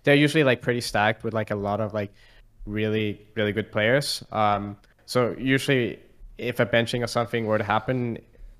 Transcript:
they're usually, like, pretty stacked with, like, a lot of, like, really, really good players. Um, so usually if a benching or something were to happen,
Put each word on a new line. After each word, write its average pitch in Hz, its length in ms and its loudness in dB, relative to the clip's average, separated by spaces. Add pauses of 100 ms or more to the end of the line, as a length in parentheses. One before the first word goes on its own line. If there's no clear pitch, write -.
they're 143 140 6
usually, 147 260 4
like, 123 180 2
pretty 120 200 -2
stacked 110 420 0
with, 113 100 -6
like, 110 200 -4
a 107 40 -2
lot 101 240 -2
of, 104 140 -4
like, 104 180 -4 (540)
really, 107 580 -2 (120)
really 104 160 2
good 104 180 -4
players. 120 640 0
Um, 104 440 0 (300)
so 120 320 0
usually 131 600 0 (380)
if 120 200 -6
a 123 80 2
benching 120 380 0
or - 20 -2
something 117 400 -2
were 107 120 2
to 107 60 -2
happen, 117 540 -2 (420)